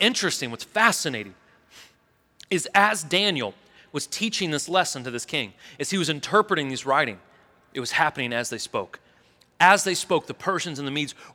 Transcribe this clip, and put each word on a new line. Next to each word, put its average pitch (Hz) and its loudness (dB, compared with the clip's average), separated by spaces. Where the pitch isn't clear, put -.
interesting, 190 0
what's 117 -10
fascinating, 135 0
is 180 -2
as 202 4
Daniel 156 0
was - -4
teaching 202 -2
this 147 -2
lesson 165 0
to 131 -8
this 120 -6
king, 117 -4
as 147 -4
he 196 0
was 160 2
interpreting 160 2
these 131 -6
writings, 135 0
it 135 -6
was 120 -6
happening 147 0
as 117 -2
they 113 -4
spoke. - -6
As 190 6
they 185 0
spoke, - 0
the - -10
Persians 170 -4
and 143 -6
the 135 -4
Medes 143 -4